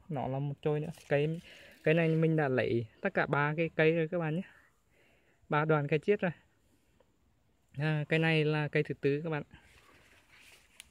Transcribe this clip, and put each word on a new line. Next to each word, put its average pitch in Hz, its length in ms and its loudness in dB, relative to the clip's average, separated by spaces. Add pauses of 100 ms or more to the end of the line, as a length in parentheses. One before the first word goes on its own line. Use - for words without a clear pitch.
Nó 127 200 -6
là 131 100 -6
một 143 240 -6
trôi 151 180 -2
nữa. 151 100 -10 (180)
Cái, 151 320 0 (440)
cái 156 100 4
này 165 140 4
mình 160 280 2
đã 147 120 2
lấy 117 380 0 (140)
tất - 140 -4
cả 156 120 0
ba 147 300 2
cái 165 180 -2
cây 160 180 4
rồi 165 160 0
các 180 100 -4
bạn 160 180 -2
nhé. 185 60 -4 (1080)
Ba 151 160 0
đoàn 151 240 2
cây 160 100 0
chiết 202 220 0
rồi. 180 100 -2 (1500)
À, 151 300 -2
cây 160 100 2
này 160 260 2
là 151 240 -2
cây 151 140 0
thứ 147 120 -4
tư 143 300 0
các 165 60 -6
bạn. 147 120 -4 (1500)